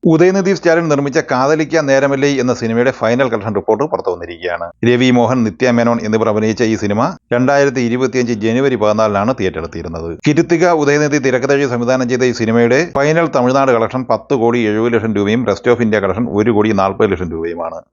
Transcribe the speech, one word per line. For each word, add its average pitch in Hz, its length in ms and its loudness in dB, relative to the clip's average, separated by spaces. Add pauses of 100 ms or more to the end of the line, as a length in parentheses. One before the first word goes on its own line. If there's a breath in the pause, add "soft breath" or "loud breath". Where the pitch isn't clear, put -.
(120)
ഉദയനിധി 185 460 4
സ്റ്റാലിൻ 170 340 2
നിർമ്മിച്ച 143 260 0 (120)
കാതലിക്ക 151 580 0
നേരമല്ലേ 139 420 2 (120)
എന്ന 123 180 0
സിനിമയുടെ 117 300 0 (100)
ഫൈനൽ 117 320 0
കളക്ഷൻ 107 220 -4
റിപ്പോർട്ട് 107 380 0
പുറത്തു 95 220 -4
വന്നിരിക്കുകയാണ്. 85 520 -8 (220)
രവി 123 220 2
മോഹൻ, 123 340 2
നിത്യ 123 260 -2
മേനോൻ 117 360 0
എന്നിവർ 110 220 0
അഭിനയിച്ച 107 340 0
ഈ 110 220 0
സിനിമ 113 300 -2 (180)
രണ്ടായിരത്തി 135 560 2
ഇരുപത്തിയഞ്ച് 123 440 -2
ജനുവരി 117 520 0
പതിനാലിനാണ് 107 560 0
തിയേറ്ററിലെത്തിയിരുന്നത്. 82 880 -6
കിരുത്തിക 170 440 2 (120)
ഉദയനിധി 147 440 2
തിരക്കഥ 131 260 0
എഴുതി 139 220 0
സംവിധാനം 123 340 0
ചെയ്ത 123 240 0
ഈ - 80 -
സിനിമയുടെ 117 400 2 (180)
ഫൈനൽ 156 380 2
തമിഴ്നാട് 131 400 2
കളക്ഷൻ 117 280 -2
പത്ത് 113 300 -2
കോടി 117 240 2
എഴുപത് 110 360 0
ലക്ഷം 110 200 0
രൂപയും 104 360 0
rest 98 240 -2
of 117 120 -2
ഇന്ത്യ 107 180 2
കളക്ഷൻ 98 260 -2
ഒരു 104 200 0
കോടി 107 220 2
നാൽപത് 98 400 0
ലക്ഷം 87 180 -4
രൂപയുമാണ്. 82 500 -8 (120)